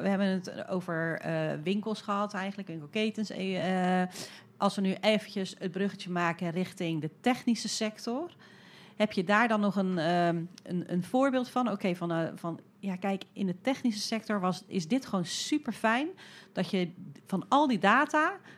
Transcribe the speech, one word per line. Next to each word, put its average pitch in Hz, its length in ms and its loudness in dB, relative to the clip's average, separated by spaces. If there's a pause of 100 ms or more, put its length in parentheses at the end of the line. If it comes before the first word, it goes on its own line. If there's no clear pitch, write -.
we 190 60 2
hebben 196 180 4
het 190 420 -2
over, 165 520 -2
eh, 160 320 0 (100)
winkels 202 380 -2
gehad 202 340 -2
eigenlijk, 196 340 -6
winkelketens. 208 640 -4
Eh, 185 720 2
eh, 180 60 0 (480)
als 196 180 2
we 208 60 -2
nu 190 200 2
eventjes 208 580 0
het 185 120 -4
bruggetje 190 400 -4
maken 175 400 0
richting 165 500 -2
de 156 100 -4 (100)
technische 240 480 2
sector. 233 680 -4 (600)
Heb 214 160 2
je 185 120 0
daar 214 240 6
dan 214 120 2
nog 202 160 2
een, 185 220 2
ehm, 170 440 4 (200)
een, 180 300 -2
een 175 120 2
voorbeeld 254 440 2
van? 247 220 0
Oké, 196 240 0
van, 170 180 -2
eh, 165 220 0
van, - 260 -6 (180)
ja, 190 180 -4
kijk, 196 260 -2 (100)
in 202 140 -2
de 180 140 -2
technische 240 400 0
sector 220 400 -2
was, 185 260 0
is 160 220 -4
dit 262 180 0
gewoon 185 180 0
superfijn, 254 840 0 (440)
dat - 180 -2
je 180 180 0 (380)
van 190 220 -2
al 294 180 6
die 240 120 2
data 302 580 4 (220)